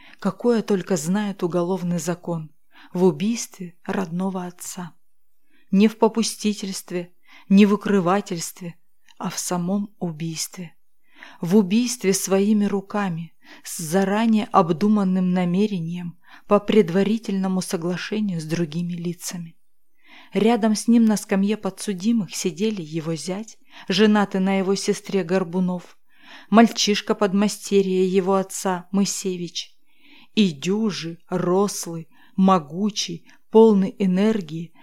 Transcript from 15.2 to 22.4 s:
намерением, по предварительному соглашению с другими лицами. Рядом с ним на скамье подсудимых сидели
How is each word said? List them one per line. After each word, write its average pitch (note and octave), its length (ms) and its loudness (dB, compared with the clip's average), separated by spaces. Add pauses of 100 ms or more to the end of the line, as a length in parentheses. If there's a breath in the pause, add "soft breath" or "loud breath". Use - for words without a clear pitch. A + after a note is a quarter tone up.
намерением, F3 840 -2 (300 loud breath)
по G#3 120 4
предварительному G3 1040 0
соглашению F3+ 760 -4
с D#3 60 -6
другими E3+ 480 -4
лицами. E3+ 640 -10 (760 loud breath)
Рядом G#3+ 420 4
с - 120 -2
ним A#3 180 6
на G#3+ 120 4
скамье G3+ 400 0
подсудимых G3 760 -4
сидели F#3+ 460 -4